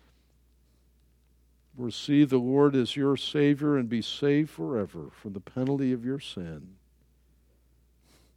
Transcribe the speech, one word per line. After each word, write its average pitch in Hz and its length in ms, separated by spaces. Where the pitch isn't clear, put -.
Receive 139 520
the 131 100
Lord 139 380
as 123 200
your 139 200
Savior 143 640
and 120 100
be 113 140
saved 143 480
forever 104 600
from - 220
the 95 80
penalty 131 520
of 117 120
your 135 160
sin. 82 540